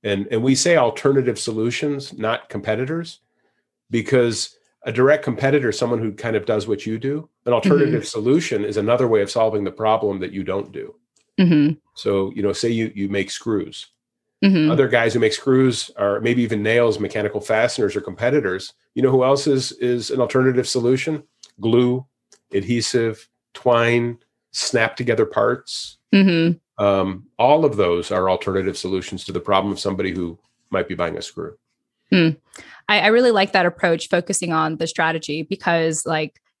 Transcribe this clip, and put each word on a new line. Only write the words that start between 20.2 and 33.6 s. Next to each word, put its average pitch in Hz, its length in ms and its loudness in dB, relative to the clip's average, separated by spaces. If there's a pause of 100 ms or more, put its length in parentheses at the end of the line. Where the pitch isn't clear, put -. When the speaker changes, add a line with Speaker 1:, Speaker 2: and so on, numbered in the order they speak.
Speaker 1:
alternative 123 480 2
solution? 131 540 0 (380)
Glue, 123 460 2 (460)
adhesive, 113 760 -2 (260)
twine, 120 640 2 (340)
snap - 440 -2
together 117 300 0
parts. - 720 -4 (160)
Speaker 2:
Mm-hmm. 170 440 4 (260)
Speaker 1:
Um, 98 400 0 (140)
all 147 260 4
of 117 120 2
those 87 340 0
are 92 180 0
alternative 95 480 -2
solutions 92 480 -6
to 92 80 -14
the 87 80 -4
problem 98 320 0
of - 80 -8
somebody 95 320 -4
who 85 260 -6 (320)
might 92 180 -2
be 92 60 -8
buying 85 220 -6
a 80 60 -10
screw. - 340 -12 (540)
Speaker 2:
Hmm. 170 200 4 (580)
I, 208 120 2
I 190 80 2
really 240 240 4
like 196 200 2
that 180 140 4